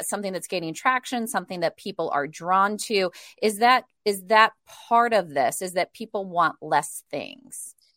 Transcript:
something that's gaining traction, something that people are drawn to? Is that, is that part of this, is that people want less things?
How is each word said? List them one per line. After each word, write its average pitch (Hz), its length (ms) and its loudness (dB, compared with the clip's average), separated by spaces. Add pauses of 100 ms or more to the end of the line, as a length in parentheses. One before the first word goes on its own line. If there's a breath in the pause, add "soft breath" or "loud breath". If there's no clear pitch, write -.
something 202 320 -6
that's 170 140 -8
gaining 165 260 -4
traction, 247 540 -2
something 185 320 -6
that 165 180 -2
people 175 320 -6
are 143 160 -2
drawn 190 520 0
to? 196 340 0 (320 loud breath)
Is 208 160 0
that, 240 240 6 (220)
is 196 180 -2
that 214 300 6 (120)
part 233 480 0
of 180 160 2
this, 139 320 0
is 185 120 -8
that 175 200 -2
people 214 320 -8
want 170 360 0
less 151 500 -2
things? - 600 -12 (240)